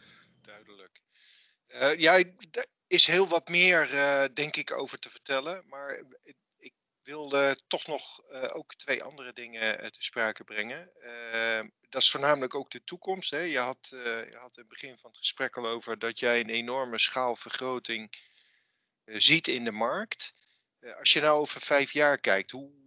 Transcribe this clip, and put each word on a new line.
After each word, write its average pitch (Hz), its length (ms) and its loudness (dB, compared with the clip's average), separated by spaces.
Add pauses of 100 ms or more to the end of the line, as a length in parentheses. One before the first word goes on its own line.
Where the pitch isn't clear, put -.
(420)
Duidelijk. 104 600 -20 (680)
Eh, 131 280 2
ja, 165 180 6
ik, 185 140 6 (240)
er 240 140 -6 (220)
is 175 180 8
heel 180 220 4
wat 165 220 0
meer, 175 440 4
eh, 143 300 2 (100)
denk 147 220 -2
ik, - 220 -4
over 135 200 -6
te - 120 -14
vertellen. 151 600 -6
Maar 139 340 -12 (540)
ik - 160 -20 (300)
wilde 139 540 0 (100)
toch - 200 -6
nog, - 320 -8 (120)
eh, 131 240 -8
ook - 180 -14
twee - 300 -4
andere 127 300 -16
dingen, 113 460 -4
eh, 110 80 -10
te - 160 -12
sprake 110 400 -4
brengen. 117 460 -10 (100)
Eh, 113 600 -2 (300)
dat 131 120 -2
is - 100 8
voornamelijk 143 440 2
ook 139 160 -8
de 123 120 -16
toekomst, 185 480 -6
hè. 170 100 -4
Je 160 160 -4
had, 127 340 -4
eh, 131 120 -14
je 113 340 -6
had 123 200 -20
in 120 60 -20
het 110 40 -20
begin 123 300 -18
van 123 120 -20
het - 100 -20
gesprek - 380 -2
al 120 100 -4
over 113 320 -6
dat 117 200 -6
jij 120 200 2
een 110 100 -4
enorme 120 500 -4
schaalvergroting, 120 1120 -4 (920)
eh, 110 140 -14
ziet 147 300 6
in 123 160 -2
de 117 80 -4
markt. 165 640 -4 (460)
Eh, 120 200 -18
als - 140 6
je 156 80 4
nou 151 180 4
over - 220 -2
vijf 139 300 2
jaar 147 280 4
kijkt, 98 320 2
hoe 139 180 -14 (160)